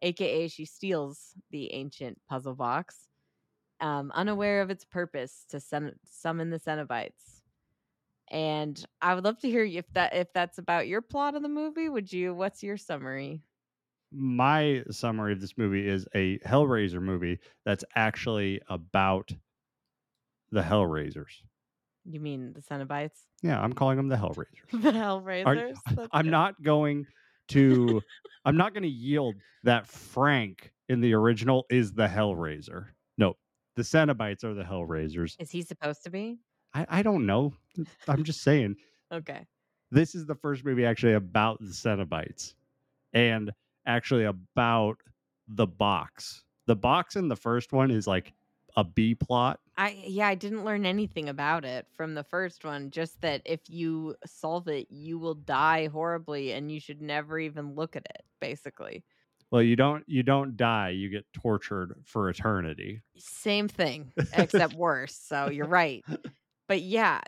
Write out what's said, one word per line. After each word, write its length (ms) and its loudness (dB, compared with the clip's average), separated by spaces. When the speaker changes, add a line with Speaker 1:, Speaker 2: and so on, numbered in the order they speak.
Speaker 1:
A 120 0
K 300 0
A 40 -4
she 180 -12
steals 680 -6
the 240 -10
ancient 540 -10
puzzle 280 -8
box, 520 -4
um, 320 -4
unaware 500 0
of 80 -4
its 140 -10
purpose 680 -8
to 100 -10
sen-, 440 -8
summon 460 -6
the 100 -6
Cenobites. 840 -8
And 540 -4
I 140 2
would 100 -4
love 160 0
to 100 -4
hear 140 2
if 300 -6
that, 200 2
if 200 -2
that's 240 -2
about 300 0
your 140 -2
plot 320 -4
of 80 -6
the 60 -6
movie. 400 -4
Would 240 -6
you, 220 -2
what's 280 -6
your 140 -6
summary? 680 -8
Speaker 2:
My 800 2
summary 440 -2
of 60 -6
this 180 -10
movie 280 2
is 280 0
a 260 2
Hellraiser 600 2
movie 400 -2
that's 200 0
actually 760 0
about 600 0
the 120 2
Hellraisers. 800 0
Speaker 1:
You 160 -12
mean 340 -8
the 60 -20
Cenobites? 680 -8
Speaker 2:
Yeah, 180 0
I'm 120 0
calling 240 2
them 120 0
the 80 0
Hellraisers. 300 -4
Speaker 1:
<laughs> 60 -18
The 200 4
Speaker 2:
Are, 140 4
Speaker 1:
Hellraisers? 240 -8
That's 180 -6
Speaker 2:
I'm 160 2
Speaker 1:
good. 20 2
Speaker 2:
not 320 2
going 440 2
to, 540 6
Speaker 1:
<laughs> 220 -14
Speaker 2:
I'm 120 4
not 180 4
gonna 140 -4
yield 540 -2
that 240 4
Frank 840 0
in 120 0
the 140 6
original 560 4
is 240 4
the 140 4
Hellraiser. 840 -4
No, 180 4
the 60 -2
Cenobites 600 2
are 100 -6
the 100 -6
Hellraisers. 720 -4
Speaker 1:
Is 140 -12
he 100 -6
supposed 420 -8
to 60 -14
be? 300 -8
Speaker 2:
I, 140 -2
I 140 2
don't 240 2
know. 280 2
I'm 180 2
just 180 -6
saying. 380 4
Speaker 1:
<laughs> 60 -20
Okay. 380 -10
Speaker 2:
This 240 4
is 120 -8
the 80 -4
first 300 -4
movie 200 2
actually 300 6
about 460 2
the 60 -14
Cenobites 880 -4
and 400 2
actually 380 2
about 800 0
the 180 2
box. 800 -2
The 100 6
box 400 2
in 120 0
the 80 -2
first 360 -2
one 180 4
is, 160 2
like, 280 0
a 80 4
B 300 2
plot. 460 2
Speaker 1:
I, 140 0
yeah, 180 0
I 80 4
didn't 300 -6
learn 200 -2
anything 440 -2
about 360 -2
it 280 -6
from 220 -8
the 100 -8
first 400 -6
one, 260 -8
just 300 -8
that 240 -4
if 260 -6
you 460 -4
solve 400 -6
it, 240 -6
you 300 -10
will 160 -4
die 500 2
horribly 640 -4
and 200 -6
you 80 -8
should 200 -16
never 380 -6
even 380 -8
look 180 -6
at 160 -10
it, 140 -18
basically. 640 -10
Speaker 2:
Well, 120 6
you 140 6
don't, 320 2
you 140 2
don't 340 2
die, 340 2
you 180 -4
get 240 -10
tortured 720 -4
for 240 -2
eternity. 720 -4
Speaker 1:
Same 520 -2
thing, 500 -4
Speaker 2:
<laughs> 140 0
Speaker 1:
except 420 4
worse, 420 -2
so 320 -4
you're 180 -4
right. 400 2
Speaker 2:
<laughs> 320 -12
Speaker 1:
But 140 0
yeah, 460 0